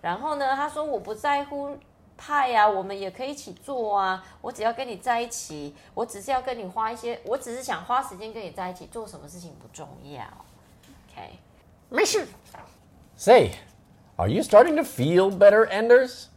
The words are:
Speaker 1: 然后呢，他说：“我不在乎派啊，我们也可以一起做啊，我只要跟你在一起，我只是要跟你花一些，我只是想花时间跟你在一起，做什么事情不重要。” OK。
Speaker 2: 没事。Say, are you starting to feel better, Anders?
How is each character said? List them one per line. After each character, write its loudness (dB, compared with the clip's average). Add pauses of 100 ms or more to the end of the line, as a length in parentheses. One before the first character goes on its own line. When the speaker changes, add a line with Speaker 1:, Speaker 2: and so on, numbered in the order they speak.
Speaker 1:
然 -4
后 -4
呢， 0
他 -4
说 -6
：“我 -4
不 -12
在 -2
乎 -10 (400)
派 -2
啊， 6
我 2
们 -8
也 -8
可 -12
以 -6
一 -10
起 -16
做 -4
啊， -2 (160)
我 -12
只 -10
要 2
跟 -8
你 -10
在 0
一 -4
起， -12 (200)
我 -4
只 -14
是 -10
要 0
跟 -6
你 -12
花 -4
一 -10
些， -8
我 -2
只 -10
是 -12
想 -6
花 0
时 -12
间 -14
跟 -12
你 -12
在 -8
一 -14
起， -18
做 -12
什 -18
么 -20
事 -18
情 -18
不 -20
重 -18 (160)
要。” -14 (880)
OK。 -20 (480)
Speaker 2:
没 2
事。 0 (920)
Say, 6 (640)
are 0
you 0
starting 8
to 0
feel 2
better, 8
Anders? 2 (100)